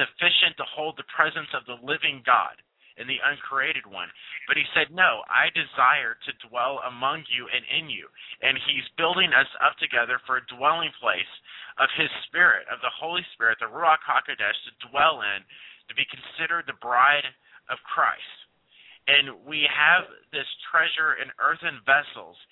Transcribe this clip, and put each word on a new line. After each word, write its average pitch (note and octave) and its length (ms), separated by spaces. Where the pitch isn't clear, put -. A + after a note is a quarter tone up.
sufficient F3 560
to C#3 80
hold D#3 320
the D3 160
presence D#3 400
of B2+ 160
the B2 160
living C#3+ 400
God A#2 320
and A#2 80
the B2+ 160
uncreated C#3 640
one? F#2+ 240
But C#3+ 80
he D3 160
said, D#3 180
"No, D#3+ 380
I C#3+ 240
desire C3+ 720
to C3 240
dwell A#2+ 400
among C3 400
you B2 240
and B2 140
in D3+ 260
you." E2+ 160
And C3 240
he's C#3 320
building F3 380
us C3 260
up D3 160
together B2 480
for B2+ 140
a B2 80
dwelling D3 460
place F#2+ 360
of C3+ 140
his D#3 80
Spirit, D#3+ 440
of A#2+ 120
the B2 160
Holy E3+ 380
Spirit, A2+ 260
the A#2 80
Ruach D#3 400
HaKodesh, B2 560
to B2 240
dwell C#3+ 320
in, G2 240
to A#2+ 60
be C#3 120
considered E3 580
the - 160
bride C3+ 480
of B2 140
Christ. - 640
And C3+ 400
we D3+ 240
have D3+ 320
this C#3 160
treasure D#3+ 560
in C3+ 160
earthen D#3 480
vessels, C3 480